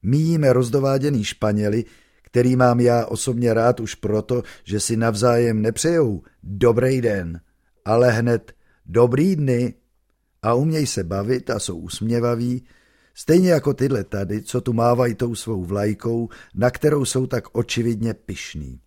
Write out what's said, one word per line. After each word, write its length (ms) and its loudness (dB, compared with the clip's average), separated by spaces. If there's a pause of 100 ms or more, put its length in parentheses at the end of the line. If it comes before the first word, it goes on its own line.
Míjíme 500 2
rozdováděný 720 0
Španěly, 600 -2 (380)
který 340 2
mám 240 4
já 260 2
osobně 480 -2
rád 260 2
už 140 -8
proto, 480 -4 (220)
že 160 -4
si 160 -2
navzájem 640 2
nepřejou 600 0 (200)
„dobrej 580 2
den“, 400 -2 (440)
ale 280 4
hned 400 0 (340)
„dobrý 500 2
dny“ 380 0 (680)
a 120 0
uměj 320 0
se 180 -4
bavit 460 -4
a 80 -2
jsou 200 -8
usměvaví, 840 -4 (500)
stejně 360 4
jako 240 2
tyhle 300 -2
tady, 380 -6
co 180 -6
tu 120 -4
mávají 420 2
tou 200 -4
svou 300 -6
vlajkou, 640 -2 (260)
na 160 2
kterou 340 0
jsou 220 -2
tak 260 -4
očividně 600 -2
pyšný. 720 -14